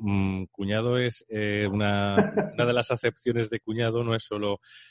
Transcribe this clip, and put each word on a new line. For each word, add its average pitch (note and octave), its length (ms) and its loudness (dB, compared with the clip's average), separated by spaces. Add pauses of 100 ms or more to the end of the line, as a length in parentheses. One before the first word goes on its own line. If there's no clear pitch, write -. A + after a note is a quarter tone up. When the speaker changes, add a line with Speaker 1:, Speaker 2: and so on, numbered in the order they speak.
Speaker 1:
mm, G2 500 0
cuñado A2 480 0
es, B2 300 -2
eh, G#2 420 0
una, G2+ 440 2
Speaker 2:
<laughs> G#2 400 2
Speaker 1:
una A#2+ 120 2
de A#2+ 60 2
las A#2+ 180 0
acepciones A#2 600 -2
de A2+ 100 -4
cuñado A2+ 420 -2
no A#2 120 0
es A2+ 100 -4
solo G2+ 360 -2 (300)